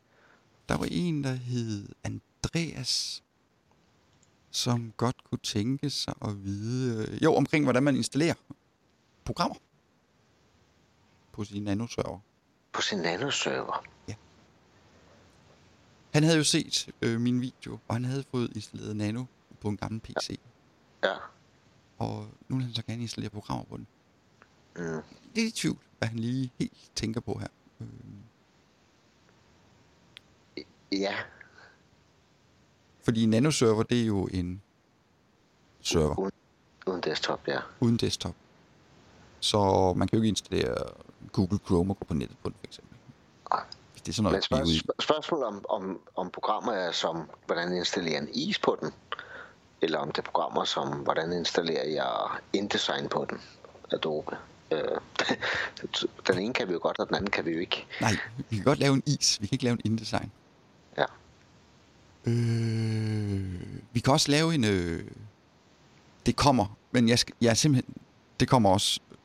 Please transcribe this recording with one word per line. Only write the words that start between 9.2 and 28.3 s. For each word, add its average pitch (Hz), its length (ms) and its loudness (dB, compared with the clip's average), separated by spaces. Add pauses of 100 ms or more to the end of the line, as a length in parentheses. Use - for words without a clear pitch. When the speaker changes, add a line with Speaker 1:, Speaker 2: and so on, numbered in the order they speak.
Speaker 1:
programmer - 320 -2 (1800)
på 107 120 -6
sin 101 200 -6
nanoserver. 104 560 -4 (540)
Speaker 2:
På 214 80 -2
sin 208 180 -2
nanoserver? 131 840 -2 (220)
Speaker 1:
Ja. - 60 -8 (2000)
Han 151 100 6
havde 160 140 6
jo 151 60 4
set, - 460 0 (120)
øh, 117 200 0
min 123 200 2
video, 123 460 -10
og 104 80 -2
han 123 100 -2
havde 131 260 -4
fået 120 240 -2
installeret 107 400 -10
Nano 107 280 -2 (380)
på 107 80 -4
en 101 80 -2
gammel 107 240 -6
P - 60 -18 (140)
C. - 180 -8 (640)
Speaker 2:
Ja. 95 100 2 (840)
Speaker 1:
Og 107 300 -6 (200)
nu 127 80 -4
vil 127 100 -2
han 117 100 -8
så 117 120 -6
gerne 117 140 -6
installere 110 280 -8
programmer 65 360 -8
på 57 120 -14
den. 78 100 -14 (880)
Speaker 2:
Mm. 165 260 -6 (340)
Speaker 1:
Lidt 220 120 2
i 226 40 -4
tvivl, - 260 -2 (220)
hvad 113 80 -2
han 113 120 -6
lige 123 400 -2
helt - 360 -8
tænker 113 260 -4
på - 180 -4
her. 101 80 -8 (320)
Øhm. 113 100 -12 (3000)